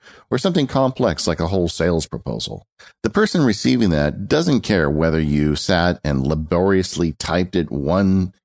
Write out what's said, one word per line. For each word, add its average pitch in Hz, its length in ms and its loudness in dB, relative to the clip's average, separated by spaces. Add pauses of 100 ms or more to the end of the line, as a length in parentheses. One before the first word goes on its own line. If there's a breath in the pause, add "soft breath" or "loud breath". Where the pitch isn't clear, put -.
(300 loud breath)
or - 80 0
something 170 300 0
complex 127 600 0
like 80 140 -2
a 80 60 0
whole 90 200 0
sales 82 400 -2
proposal. - 580 -10 (380 loud breath)
The 110 60 -2
person 202 340 2
receiving 120 460 2
that 76 400 0
doesn't 151 320 2
care 80 280 2
whether 80 300 2
you 73 360 2
sat 87 480 0
and 67 220 0
laboriously 85 880 0
typed 90 420 -2
it 82 160 -2
one 92 640 0 (120)